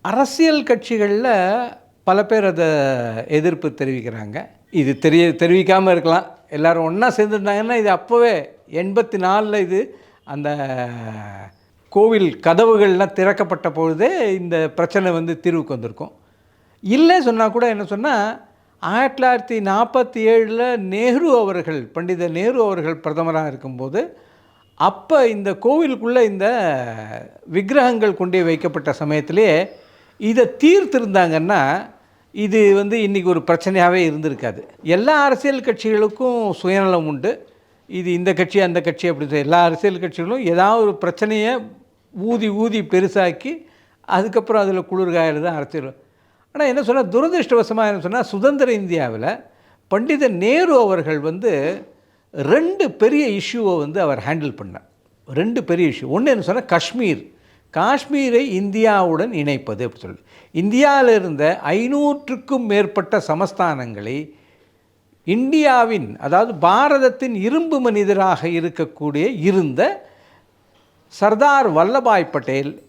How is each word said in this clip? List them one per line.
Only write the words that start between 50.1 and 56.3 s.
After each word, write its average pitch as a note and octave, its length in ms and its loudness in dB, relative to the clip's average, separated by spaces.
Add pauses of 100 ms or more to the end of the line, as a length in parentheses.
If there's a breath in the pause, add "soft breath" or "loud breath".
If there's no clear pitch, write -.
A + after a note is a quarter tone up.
நேரு B3 480 2 (100)
அவர்கள் D#3+ 440 -2
வந்து F#3+ 240 -2 (800 soft breath)
ரெண்டு D#4 580 0
பெரிய C#4+ 340 2 (120)
இஷ்யூவை G3+ 440 -2
வந்து D3+ 200 -4
அவர் C#3+ 240 0
ஹேண்டில் D3 320 -6
பண்ணார். G2 300 -16 (400)
ரெண்டு G3+ 400 -2
பெரிய E3+ 240 0
இஷ்யூ. C3 240 -10
ஒண்ணு C4 160 2